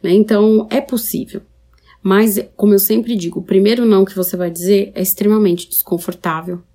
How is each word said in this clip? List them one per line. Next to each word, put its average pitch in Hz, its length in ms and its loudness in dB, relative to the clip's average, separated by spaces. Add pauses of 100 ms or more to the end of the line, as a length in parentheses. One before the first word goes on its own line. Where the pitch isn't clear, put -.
Né? 175 100 -2
Então, 214 580 2
é 269 100 -2
possível. - 600 -8 (600)
Mas, 202 420 2 (120)
como 208 180 4
eu 196 60 4
sempre 226 340 -2
digo, 170 240 -6
o 180 60 -10
primeiro 208 420 2
não 196 180 4
que 190 120 -8
você 185 200 -4
vai 180 140 -4
dizer 196 420 0
é - 80 -8
extremamente 202 680 0
desconfortável 175 920 -8 (140)